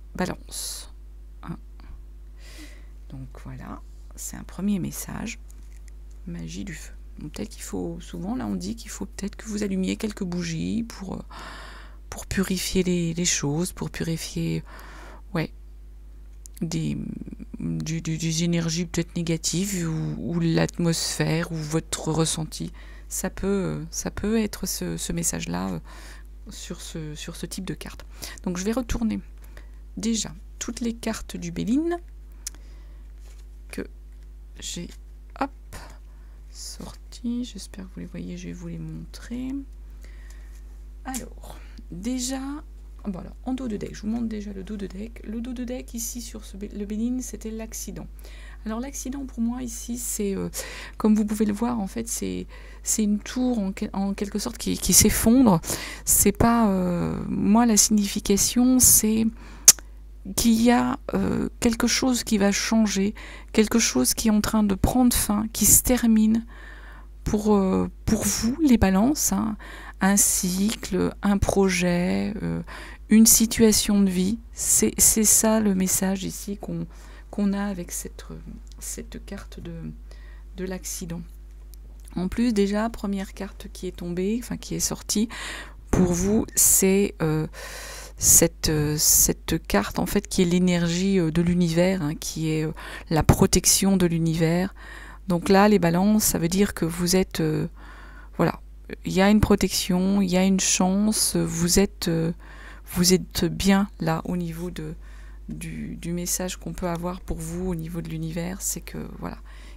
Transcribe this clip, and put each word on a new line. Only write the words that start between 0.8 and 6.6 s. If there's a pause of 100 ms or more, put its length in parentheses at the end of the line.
Hein. (1500)
Donc (160)
voilà, (360)
c'est
un
premier
message, (880)
magie